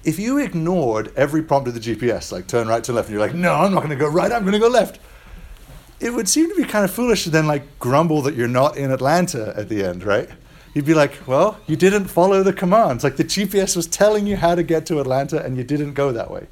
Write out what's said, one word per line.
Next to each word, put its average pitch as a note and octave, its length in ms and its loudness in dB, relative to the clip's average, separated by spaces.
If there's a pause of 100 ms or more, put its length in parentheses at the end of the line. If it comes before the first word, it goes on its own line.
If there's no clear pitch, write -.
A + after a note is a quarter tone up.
If E3 140 -2
you B3 220 -2
ignored D#3+ 760 -2
every D3 280 0
prompt C#3 240 0
of A#2+ 80 -6
the A#2 40 -6
G A2+ 140 -6
P A#2+ 160 -2
S, F#2+ 220 -4
like F#2 160 -10
turn A#2 200 0
right A2+ 180 0
to B2 80 -4
left, G#2+ 160 -2
and G#2+ 40 -8
you're G#2 120 0
like, B2+ 100 -4
"No, F3 180 0
I'm F#3 200 2
not D3+ 100 0
gonna D3+ 120 -4
go D3 120 0
right, F3+ 240 0
I'm A#3 120 -2
gonna G3 160 2
go A#3 80 4
left," A#3 320 2 (1000)
it A#3 140 -4
would A3+ 140 -2
seem D#4+ 220 2
to G4+ 60 -6
be D4+ 80 0
kind G#3 200 0
of F#3+ 80 0
foolish A#3 340 0
to F3 40 -6
then, D#3 160 4
like, D3 340 -4
grumble D3+ 440 2
that C#3 100 -2
you're A#2 140 -2
not C3 280 2
in C3+ 160 -2
Atlanta C3+ 640 0
at G#2+ 140 -8
the G#2 140 -2
end, F2+ 200 -4
right? G#2 260 0 (440)
You'd D3 120 -2
be D#3+ 100 4
like, D3 320 2
"Well, E3 400 2
you D#3 80 0
didn't F#3+ 300 4
follow F#3+ 360 4
the F#3+ 120 2
commands. F#3 500 2
Like, C#3 140 0
the E3 60 0
G F#3+ 220 -2
P G3 140 0
S F#3+ 160 0
was E3 100 -4
telling G#3 400 2
you G3+ 120 -2
how E3+ 180 2
to F3 80 0
get D#3+ 240 0
to D#3 120 -2
Atlanta, C3+ 440 -2
and B2+ 140 -6
you B2+ 60 -4
didn't C#3+ 300 -4
go C#3 180 0
that G#2+ 200 -6
way." F#2+ 200 -12